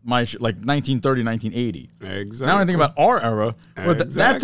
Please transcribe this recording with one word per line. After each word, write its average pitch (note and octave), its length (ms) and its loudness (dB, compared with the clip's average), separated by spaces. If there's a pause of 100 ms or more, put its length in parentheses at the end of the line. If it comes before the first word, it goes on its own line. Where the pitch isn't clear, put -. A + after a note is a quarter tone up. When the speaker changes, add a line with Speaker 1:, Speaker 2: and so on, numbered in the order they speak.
Speaker 1:
my A#2+ 180 2
sh-, A#2 160 -6
like, A2+ 220 -2
nineteen C3 400 0
thirty, C3 220 0
nineteen A2+ 300 -4
eighty. A#2 360 -6 (120)
Speaker 2:
Exactly. G2+ 460 -8
Speaker 1:
Now F3+ 100 4
I G3 80 2
think F3+ 120 0
about D3+ 200 2
our G#3 240 4
era, A2+ 320 0 (220)
where F3 120 -6
th-, E3+ 100 4
that C#3 80 0
Speaker 2:
Exactly. G3 380 2